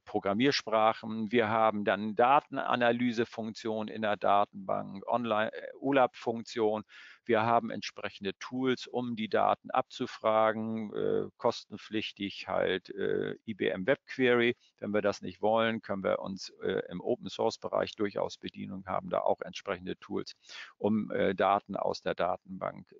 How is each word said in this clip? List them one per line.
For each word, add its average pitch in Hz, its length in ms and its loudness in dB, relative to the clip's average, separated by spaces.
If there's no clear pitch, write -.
Programmiersprachen. 110 1300 0
Wir 113 180 4
haben 110 360 2
dann 104 300 0
Datenanalysefunktionen 117 1800 2
in 110 80 -8
der 104 160 0
Datenbank, 101 920 0
Online-, 113 460 0
äh, - 140 -12
olap-Funktion. 117 1040 2
Wir 110 200 4
haben 117 260 4
entsprechende 101 720 -8
Tools, 127 480 -2
um 123 280 -4
die 107 140 -4
Daten 104 400 2
abzufragen, 110 1200 0
äh, 101 460 0
kostenpflichtig - 1080 -4
halt, 92 420 0
äh, 98 460 -2
I 110 80 -6
B 104 140 -2
M 95 180 -2
Web 135 220 2
Query. 120 480 4
Wenn 104 120 -4
wir 101 120 2
das 101 180 0
nicht 92 180 -10
wollen, 113 440 2
können 98 200 -4
wir 101 140 2
uns, 98 320 -8
äh, 98 260 0
im 90 100 -6
Open-Source-Bereich 101 960 -2
durchaus 98 440 -4
bedienen 101 340 -10
und 98 140 -12
haben 92 240 -4
da 95 80 2
auch 95 220 2
entsprechende 90 580 -8
Tools, 98 360 -8
um, 104 320 0
äh, 95 240 0
Daten 98 400 2
aus 92 260 -2
der 85 140 -4
Datenbank, 92 840 -6